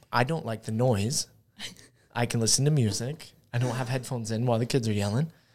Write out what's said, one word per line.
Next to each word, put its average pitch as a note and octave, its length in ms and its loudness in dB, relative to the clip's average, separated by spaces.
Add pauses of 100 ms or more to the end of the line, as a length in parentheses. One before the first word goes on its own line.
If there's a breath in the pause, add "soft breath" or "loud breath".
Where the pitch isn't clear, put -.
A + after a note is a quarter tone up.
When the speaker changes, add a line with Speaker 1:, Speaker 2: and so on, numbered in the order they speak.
(120)
Speaker 1:
I B2 120 4
don't D#3 220 -2
like A2 180 -6
the A2+ 80 -6
noise. A2 560 0 (300)
Speaker 2:
<laughs> - 580 -16
Speaker 1:
I A#2 100 0
can A#2 140 -2
listen A2+ 260 2
to D3+ 60 4
music. B2 600 0 (220)
I B2 60 0
don't B2 160 0
have B2 140 -4
headphones B2+ 420 -4
in A2+ 160 0
while A#2 120 4
the A#2+ 60 2
kids A#2 220 0
are G#2+ 60 2
yelling. G#2 380 0 (240 soft breath)